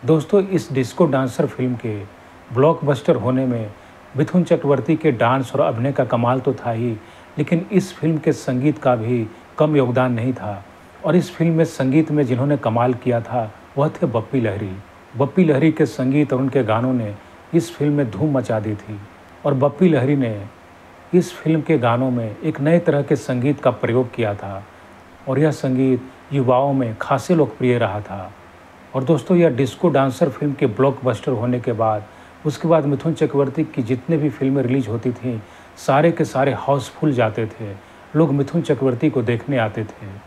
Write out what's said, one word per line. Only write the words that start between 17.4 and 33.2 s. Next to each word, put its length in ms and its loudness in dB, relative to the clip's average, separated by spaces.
इस 200 2
film 180 0
में 180 0
धूम 280 0
मचा 220 -2
दी 140 -4
थी 240 -12
और 80 2
बप्पी 340 2
लहरी 280 2
ने 200 -2
इस 180 2
film 300 0
के 160 2
गानों 320 2
में 260 -4
एक 240 -4
नए 180 4
तरह 240 2
के 140 2
संगीत 440 -2
का 100 4
प्रयोग 440 0
किया 200 -2
था 300 -12
और 100 0
यह 120 4
संगीत 600 0
युवाओं 400 2
में 280 -2
खासे 340 0
लोकप्रिय 440 2
रहा 220 0
था। 320 -12
और 100 -2
दोस्तों, 320 2
यह 140 6
डिस्को 380 0
डांसर 400 2
फिल्म 240 -4
के 140 -2
blockbuster 680 0
होने 280 -2
के 120 -4
बाद, 320 0
उसके 220 -4
बाद 180 4
मिथुन 280 -2
चक्रवर्ती 500 0